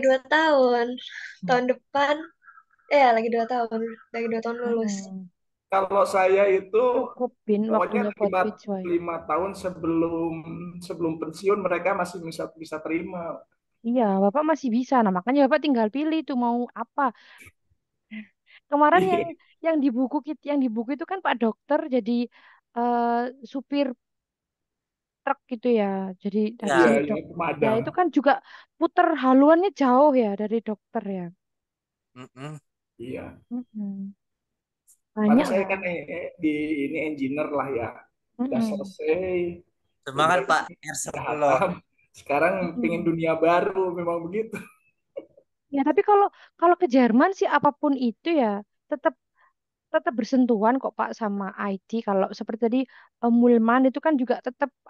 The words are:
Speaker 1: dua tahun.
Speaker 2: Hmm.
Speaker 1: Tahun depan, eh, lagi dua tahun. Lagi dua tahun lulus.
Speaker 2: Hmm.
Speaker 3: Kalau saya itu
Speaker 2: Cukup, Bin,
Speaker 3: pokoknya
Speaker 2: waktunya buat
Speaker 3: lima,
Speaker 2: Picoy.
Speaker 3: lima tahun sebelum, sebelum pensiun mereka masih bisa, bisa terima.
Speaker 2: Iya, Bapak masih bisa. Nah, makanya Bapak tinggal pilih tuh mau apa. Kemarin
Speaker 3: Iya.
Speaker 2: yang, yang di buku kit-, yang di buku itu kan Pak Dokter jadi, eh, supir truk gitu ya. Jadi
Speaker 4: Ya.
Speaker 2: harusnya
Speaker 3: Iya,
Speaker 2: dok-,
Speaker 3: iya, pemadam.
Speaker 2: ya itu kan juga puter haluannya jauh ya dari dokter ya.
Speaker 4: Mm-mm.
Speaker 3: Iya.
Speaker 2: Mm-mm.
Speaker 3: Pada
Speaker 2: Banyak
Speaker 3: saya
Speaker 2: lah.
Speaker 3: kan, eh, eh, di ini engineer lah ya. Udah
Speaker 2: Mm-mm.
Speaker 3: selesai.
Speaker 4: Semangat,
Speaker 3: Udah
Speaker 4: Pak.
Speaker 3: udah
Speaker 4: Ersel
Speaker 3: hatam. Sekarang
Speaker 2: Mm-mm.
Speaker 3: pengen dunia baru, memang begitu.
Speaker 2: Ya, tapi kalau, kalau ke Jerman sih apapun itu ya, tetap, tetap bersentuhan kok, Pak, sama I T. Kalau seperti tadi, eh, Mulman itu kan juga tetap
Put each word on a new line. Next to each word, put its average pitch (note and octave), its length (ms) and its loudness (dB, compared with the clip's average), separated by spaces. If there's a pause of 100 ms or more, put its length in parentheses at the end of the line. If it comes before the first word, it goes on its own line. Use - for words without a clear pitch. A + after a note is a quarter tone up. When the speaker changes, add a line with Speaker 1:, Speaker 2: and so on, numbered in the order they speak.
Speaker 1:
dua C4 120 6 (160)
tahun. C4 540 4 (540)
Speaker 2:
Hmm. F#3+ 80 -6
Speaker 1:
Tahun B3 220 4
depan, C#4 440 0 (800)
eh, C4+ 180 8
lagi A3+ 200 0
dua A#3 180 0
tahun. A3+ 280 -2 (320)
Lagi A#3 180 -4
dua A3+ 140 -4
tahun A#3 180 -6
lulus. A3+ 320 -2
Speaker 2:
Hmm. F#3+ 340 -12 (420)
Speaker 3:
Kalau G3 320 2 (120)
saya F#3+ 280 4 (160)
itu - 180 -2 (160)
Speaker 2:
Cukup, B3 380 -4 (160)
Bin, G#3+ 200 0
Speaker 3:
pokoknya G#3+ 340 0
Speaker 2:
waktunya G#3 160 -2
buat G3+ 160 -2
Speaker 3:
lima, F#3 80 2
Speaker 2:
Picoy. G3+ 500 -6
Speaker 3:
lima E3+ 240 -2 (140)
tahun F3 220 -2 (120)
sebelum, E3 680 -2 (520)
sebelum E3 360 -4
pensiun G3 440 -2
mereka F3+ 260 -2 (100)
masih F3+ 260 -6
bisa, E3 160 -10 (200)
bisa D#3 220 -10
terima. F3 380 -6 (640)
Speaker 2:
Iya, A#3+ 160 2 (200)
Bapak G3+ 280 2
masih C#4 260 -2
bisa. B3+ 160 -2 (100)
Nah, F#3+ 140 2
makanya B3+ 280 0
Bapak C#4 200 2
tinggal A#3 300 2
pilih D#4 320 0
tuh C4+ 160 -4
mau A#3+ 140 0 (240)
apa. C#4 220 -4 (1700)
Kemarin D4+ 320 4
Speaker 3:
Iya. F#4 100 0
Speaker 2:
yang, E4+ 100 0 (420)
yang E4 180 2
di C#4 40 2 (100)
buku C4 280 -2
kit-, D4 240 -10
yang D4 140 0
di B3+ 120 0
buku A3+ 200 -4
itu E4 160 -10
kan F#4+ 140 -6
Pak D4+ 160 0
Dokter A#3+ 380 -2 (160)
jadi, A#3 160 -2 (680)
eh, A#3+ 440 0 (320)
supir C#4 340 -2 (1400)
truk - 160 -4 (120)
gitu B3 160 -6 (120)
ya. G3+ 60 0 (380)
Jadi G3+ 140 -4 (300)
Speaker 4:
Ya. C#4 80 0
Speaker 2:
harusnya - 140 6
Speaker 3:
Iya, A3+ 180 4
Speaker 2:
dok-, - 0 -
Speaker 3:
iya, G#3 220 -4
pemadam. D3+ 360 -4
Speaker 2:
ya A3+ 40 2 (100)
itu G#3 180 -6
kan F4+ 100 2 (100)
juga C#4 140 4 (480)
puter E4+ 280 2 (160)
haluannya D4 460 6 (100)
jauh C4+ 320 6 (120)
ya G#3+ 40 0 (140)
dari G#3+ 140 -2 (120)
dokter - 360 -8 (140)
ya. F3+ 60 -8 (920)
Speaker 4:
Mm-mm. C3+ 440 -16 (400)
Speaker 3:
Iya. B2+ 400 -12 (120)
Speaker 2:
Mm-mm. G3+ 600 -10 (1120)
Speaker 3:
Pada A#3 160 6
Speaker 2:
Banyak - 60 -2
Speaker 3:
saya G3 140 0
Speaker 2:
lah. F#3+ 80 -4
Speaker 3:
kan, G3 80 -2 (120)
eh, E3+ 80 -6 (160)
eh, F3+ 100 -10 (180)
di D#3 60 2 (400)
ini D#3 80 -6 (120)
engineer C#3 380 -4 (100)
lah C#3 100 -2 (120)
ya. A2 80 -4 (580)
Udah C4 160 -2
Speaker 2:
Mm-mm. A3 80 -2
Speaker 3:
selesai. F3+ 920 -4 (440)
Speaker 4:
Semangat, D3+ 360 2
Speaker 3:
Udah - 80 -6
Speaker 4:
Pak. D#3 160 2
Speaker 3:
udah - 120 -18 (120)
Speaker 4:
Ersel - 280 -8 (100)
Speaker 3:
hatam. D3 420 2 (500)
Sekarang D#3+ 420 0
Speaker 2:
Mm-mm. A#3+ 200 -6
Speaker 3:
pengen E3+ 280 -2
dunia E3 240 0 (120)
baru, F3+ 540 2
memang E3+ 280 -4
begitu. G#3+ 300 -6 (1160)
Speaker 2:
Ya, C#4 120 0
tapi D#4 220 2
kalau, G4+ 180 6 (320)
kalau F4 220 6
ke F4+ 40 4 (100)
Jerman B3+ 420 6
sih G4 100 0 (100)
apapun C#4+ 360 0 (140)
itu - 200 -6 (140)
ya, A3+ 60 2 (420)
tetap, D4+ 240 -2 (800)
tetap D#4 260 -2
bersentuhan A#3+ 640 2
kok, G#3+ 160 -6
Pak, A3+ 120 -4 (100)
sama G3+ 240 -4 (280)
I - 20 -4 (120)
T. - 20 -20 (200)
Kalau F#3+ 180 2 (120)
seperti A3 280 -8
tadi, A#3+ 120 0 (440)
eh, A#3 180 2
Mulman A#3+ 480 6
itu C4+ 160 -2
kan D#4+ 160 2
juga A#3+ 140 0 (120)
tetap B3+ 240 -4 (180)